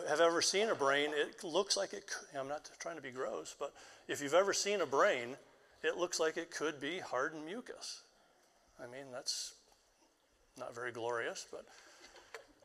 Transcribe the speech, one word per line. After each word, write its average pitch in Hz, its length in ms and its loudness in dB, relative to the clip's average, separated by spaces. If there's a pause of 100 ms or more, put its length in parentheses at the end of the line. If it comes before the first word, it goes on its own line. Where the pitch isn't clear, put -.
have 151 120 4
ever 170 200 6
seen 202 280 4
a 196 60 4
brain, 143 380 4
it 147 320 -2
looks 180 320 2
like 196 160 -2
it 202 140 -10
could, - 320 -8
I'm 135 100 -4
not 147 300 -8
trying 170 180 -8
to 147 60 -12
be 131 80 -8
gross, 123 480 -4
but - 160 -6 (320)
if 143 160 -4
you've 139 120 2
ever 196 180 8
seen 202 280 2
a 160 60 2
brain, 139 500 4 (460)
it 156 140 0
looks 175 240 0
like 160 160 2
it 165 160 -6
could 151 280 -2
be 156 200 -4
hardened 151 440 -2
mucus. - 580 -10 (760)
I 135 60 -12
mean, 131 260 -12
that's - 420 -6 (1040)
not 123 160 -10
very 120 180 -6
glorious, 120 580 -4
but. - 140 -12 (1000)